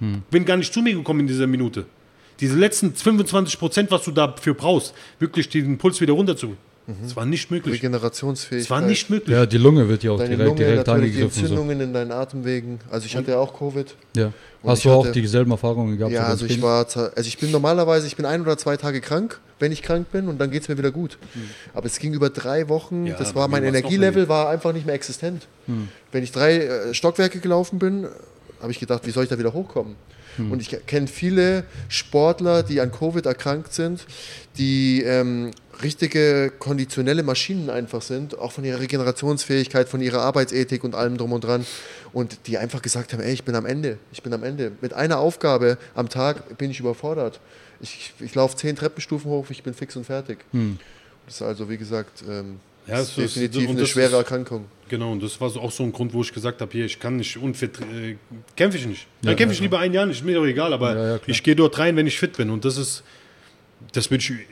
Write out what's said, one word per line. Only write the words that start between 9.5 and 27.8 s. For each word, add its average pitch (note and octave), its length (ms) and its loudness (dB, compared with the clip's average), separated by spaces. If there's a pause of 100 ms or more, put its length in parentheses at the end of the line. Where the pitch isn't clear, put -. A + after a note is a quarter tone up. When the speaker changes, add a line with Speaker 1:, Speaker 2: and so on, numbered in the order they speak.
Speaker 1:
Lunge C3 300 8
wird G#2+ 140 2
ja A2+ 100 0
auch G2+ 60 2
Speaker 3:
Deine A#2+ 180 0
Speaker 1:
direkt, C3 120 4
Speaker 3:
Lunge, D3+ 160 4
Speaker 1:
direkt B2+ 220 4
Speaker 3:
natürlich A2+ 260 4
die - 100 0
Speaker 1:
angegriffen, - 120 2
so. G#2 60 -2 (140)
Speaker 3:
Entzündungen D3 260 0
in C3 120 -2
deinen A#2+ 200 -2
Atemwegen. B2 680 -4 (100)
Also A2 160 -4
ich A2 80 -8
Speaker 2:
Und C3 80 -2
Speaker 3:
hatte C3 100 -2
ja B2 60 4
auch C3+ 180 0
covid. C#3 380 -6 (220)
Speaker 1:
Ja. G#2+ 160 2 (300)
Speaker 3:
Und A#2 80 2
Speaker 1:
Hast A#2+ 80 6
Speaker 3:
ich - 60 -2
Speaker 1:
du C3+ 60 8
auch C3 160 8
Speaker 3:
hatte A#2+ 140 2
Speaker 1:
dieselben A#2+ 300 4
Erfahrungen A2+ 460 0
gehabt, A2 160 0
Speaker 3:
Ja, A#2 80 0
Speaker 1:
so A#2 40 2
beim A#2 80 2
Speaker 3:
also A2+ 140 0
ich A#2 60 0
Speaker 1:
Training? A#2+ 120 0
Speaker 3:
war A#2+ 240 4
za-, A#2+ 260 -4
also A2+ 140 -2
ich - 100 -8
bin D3+ 120 0
normalerweise, D#3+ 560 4
ich C#3+ 100 -8
bin D3 100 -4
ein E3 160 0
oder D#3 160 2
zwei C#3+ 180 0
Tage C#3+ 240 -4
krank, F3+ 400 -4 (200)
wenn D3+ 120 2
ich D3 100 -6
krank E3+ 280 -2
bin, F#3+ 180 -2
und D3 120 -4
dann C#3 100 0
geht's D3 180 -4
mir D3 80 -2
wieder C#3 140 2
gut. D#3+ 280 -6 (160)
Speaker 2:
Mhm. A#2 60 -10 (320)
Speaker 3:
Aber A2 140 -6
es - 140 -6
ging D3+ 140 -4
über C#3 160 2
drei D3 380 -2
Wochen, E3+ 380 -2
Speaker 2:
Ja, E3+ 100 -6
Speaker 3:
das - 180 -4
war C#3 140 2
Speaker 2:
bei C#3 40 -2
Speaker 3:
mein C#3+ 100 2
Speaker 2:
mir C3+ 60 0
war's C3+ 60 2
noch C3 160 0
Speaker 3:
Energielevel F#3+ 320 4
Speaker 2:
mehr. D#3+ 60 2
Speaker 3:
war D#3 220 2
einfach E3 220 0
nicht D#3+ 140 -6
mehr D3 100 0
existent. D#3+ 500 -8 (200)
Speaker 1:
Mhm. A2 220 -6 (240)
Speaker 3:
Wenn B2+ 120 -2
ich B2 80 -10
drei, D3+ 260 4
äh, A#2+ 360 -2
Stockwerke F3+ 440 2
gelaufen F3+ 400 0
bin, F#3+ 280 0 (540)